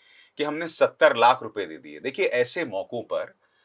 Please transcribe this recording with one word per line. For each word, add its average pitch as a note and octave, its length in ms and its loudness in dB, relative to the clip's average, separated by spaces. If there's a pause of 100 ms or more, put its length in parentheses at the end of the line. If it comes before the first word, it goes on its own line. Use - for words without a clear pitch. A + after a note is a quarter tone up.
(380)
कि D3 60 -2
हमने D3+ 240 -6
सत्तर C#3+ 480 4
लाख A#2+ 280 6
रुपए G#2 220 -6
दे D#2+ 100 -14
दिए? D2+ 240 -18
देखिए, C3+ 260 -4
ऐसे B2 400 0
मौकों G#2+ 360 -8
पर - 380 -8 (260)